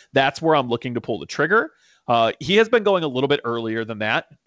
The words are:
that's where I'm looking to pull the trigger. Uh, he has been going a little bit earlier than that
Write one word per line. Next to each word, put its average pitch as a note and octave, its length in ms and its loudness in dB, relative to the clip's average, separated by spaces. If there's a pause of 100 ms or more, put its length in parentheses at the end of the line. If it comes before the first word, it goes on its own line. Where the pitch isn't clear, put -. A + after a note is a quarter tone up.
(120)
that's C#3 300 0
where D#3+ 140 2
I'm C3 140 0
looking A#2+ 260 -4
to - 60 -4
pull G#2+ 180 -6
the C#2+ 60 -12
trigger. G#3+ 460 0 (360)
Uh, A#2 320 2
he D#3+ 160 -2
has A3 120 4
been A3+ 160 2
going F#3+ 200 2
a D#3 40 -2
little C3 200 0
bit C#3+ 180 2
earlier A2+ 400 -4
than G#2+ 140 -10
that A2+ 260 -2 (220)